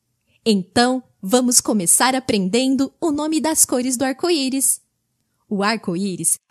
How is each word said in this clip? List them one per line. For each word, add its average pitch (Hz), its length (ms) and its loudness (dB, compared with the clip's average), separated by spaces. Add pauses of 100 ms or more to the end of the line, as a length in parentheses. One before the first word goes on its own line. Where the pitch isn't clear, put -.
(440)
Então, 240 560 2 (220)
vamos 247 380 2
começar 240 560 0
aprendendo 254 840 0
o 330 120 0
nome 311 280 -2
das 311 240 0
cores 254 320 -2
do 254 80 -2
arco-íris. 269 760 -2 (680)
O 196 140 -4
arco-íris 202 760 -4 (100)